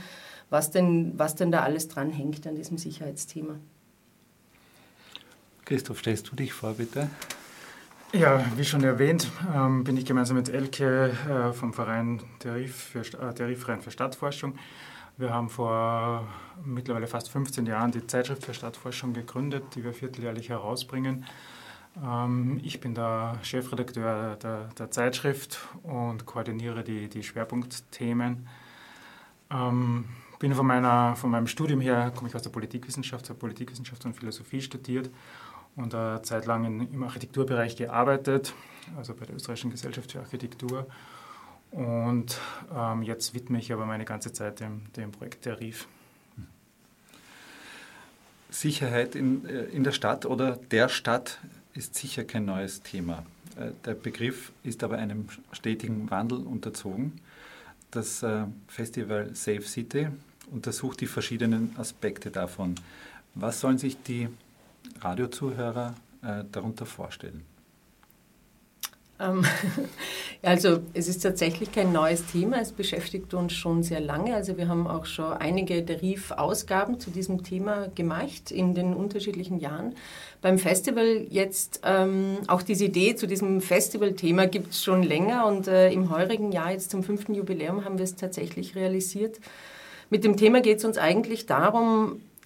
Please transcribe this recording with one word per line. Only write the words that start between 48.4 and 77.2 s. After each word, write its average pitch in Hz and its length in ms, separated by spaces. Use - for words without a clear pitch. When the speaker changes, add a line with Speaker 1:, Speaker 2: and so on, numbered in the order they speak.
Speaker 2:
Sicherheit 131 640
in, 135 320
äh, 123 160
in 139 200
der 135 80
Stadt - 360
oder 127 300
der 117 180
Stadt - 520
ist - 220
sicher 131 300
kein 107 200
neues 95 380
Thema. 85 400
Äh, 117 140
der 110 100
Begriff - 560
ist 113 220
aber 110 160
einem 104 300
stetigen 110 600
Wandel 117 340
unterzogen. 113 680
Das, - 320
äh, 107 220
Festival 107 640
Safe 104 300
City 139 460
untersucht 123 500
die 110 60
verschiedenen 113 720
Aspekte 107 500
davon. 90 460
Was 107 280
sollen 131 180
sich 135 240
die 120 240
Radiozuhörer, 120 920
äh, 104 300
darunter 110 340
vorstellen? - 600
Speaker 1:
Ähm, 185 260
<laughs> - 500
also 180 380
es 170 120
ist 180 120
tatsächlich 185 520
kein 185 220
neues 165 320
Thema, 220 340
es 220 120
beschäftigt 185 640
uns 175 180
schon 165 300
sehr 165 160
lange. 156 340
Also 190 240
wir 170 100
haben 170 200
auch 165 180
schon 160 280
einige 175 500
der 165 180
Reef-Ausgaben 196 1000
zu 180 120
diesem 180 320